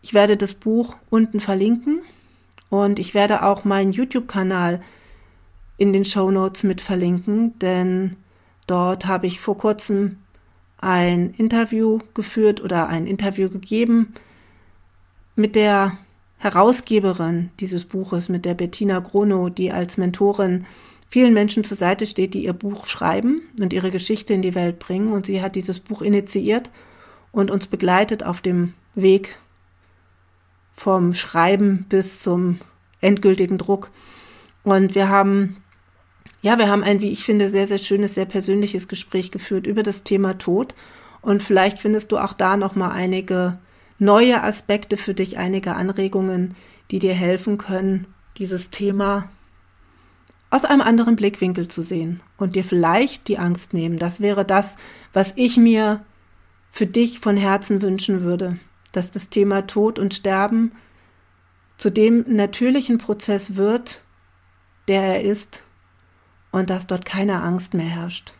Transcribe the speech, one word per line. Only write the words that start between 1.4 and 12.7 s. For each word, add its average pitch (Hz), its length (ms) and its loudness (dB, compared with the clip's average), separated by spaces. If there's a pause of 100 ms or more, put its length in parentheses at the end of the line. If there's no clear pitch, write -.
und 202 300 2
ich 185 140 -8
werde 208 300 2
auch 202 220 2
meinen 196 260 2
YouTube-Kanal 190 880 -2 (960)
in 202 160 4
den 196 100 4
Shownotes 190 600 0
mit 185 180 0
verlinken, 185 800 0
denn 185 560 0 (520)
dort 180 380 0
habe 185 220 -2
ich 180 120 -6
vor 202 180 -2
kurzem 208 600 -2 (600)
ein 175 560 0
Interview 226 640 0 (140)
geführt 214 480 0
oder 170 260 -2